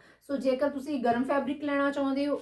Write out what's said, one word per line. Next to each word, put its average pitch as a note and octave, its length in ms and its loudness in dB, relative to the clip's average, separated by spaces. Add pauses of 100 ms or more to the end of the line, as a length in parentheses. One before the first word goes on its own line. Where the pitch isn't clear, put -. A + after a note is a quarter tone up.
(220)
ਸੋ C#4 140 -4
ਜੇਕਰ C4 340 2
ਤੁਸੀਂ C#4 340 -4
ਗਰਮ A#3+ 200 2
ਫੈਬਰਿਕ C#4 400 0
ਲੈਣਾ C#4+ 260 0
ਚਾਹੁੰਦੇ C#4 360 0
ਹੋ, C#4+ 140 0